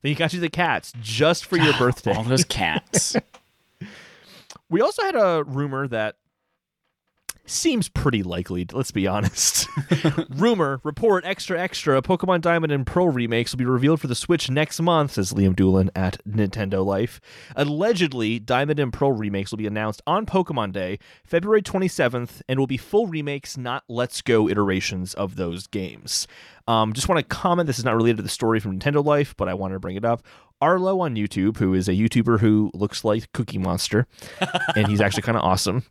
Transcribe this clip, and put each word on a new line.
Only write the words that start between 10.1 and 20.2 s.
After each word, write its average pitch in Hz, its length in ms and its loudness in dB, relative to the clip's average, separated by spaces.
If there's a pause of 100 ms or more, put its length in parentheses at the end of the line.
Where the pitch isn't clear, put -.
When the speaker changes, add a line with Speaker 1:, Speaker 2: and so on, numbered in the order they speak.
Speaker 1:
Rumor, 151 540 0
report, 180 400 2
extra, 180 340 -6
extra, 151 440 0
Pokemon 180 400 0
Diamond 165 320 2
and 135 120 0
Pearl 180 220 2
remakes 120 460 0
will 127 60 -6
be 127 60 0
revealed 131 360 4
for 147 60 -6
the 120 80 -2
Switch - 340 -2
next 151 320 -2
month, 165 320 2
says 95 180 -2
Liam 95 240 4
Doolin 95 400 4
at 92 220 -2 (120)
Nintendo 98 560 -2
Life. 101 360 -2 (340)
Allegedly, 147 840 0
Diamond 135 420 0
and 123 100 -2
Pearl 139 220 0
remakes 101 380 -4
will 110 60 -8
be 110 100 -4
announced 107 380 -4
on 196 200 -2